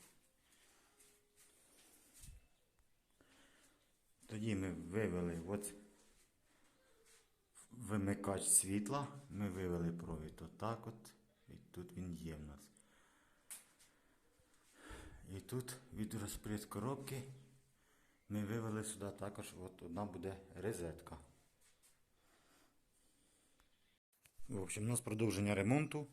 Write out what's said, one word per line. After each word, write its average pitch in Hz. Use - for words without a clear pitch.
Тоді 107
ми 95
вивели 87
от 104
вимикач 101
світла. 107
Ми 98
вивели 87
провід 85
отак 110
от. -
І -
тут -
він 90
є 80
в 73
нас. 71
І 95
тут -
від 107
розпред 104
коробки 135
ми 104
вивели 107
сюди 101
також, 101
от 92
одна 90
буде 95
розетка. 87
В 98
общем, 95
у -
нас 120
продовження 104
ремонту. 143